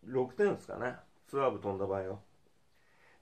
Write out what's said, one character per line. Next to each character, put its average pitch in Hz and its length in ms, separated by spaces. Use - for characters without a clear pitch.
六 127 300
点 202 200
で - 60
す - 80
か 98 100
ね。 123 160
ス 135 80
ワ 139 120
ー 117 40
ブ 101 60
飛 98 160
ん 95 40
だ 98 80
場 98 120
合 95 40
は。 95 160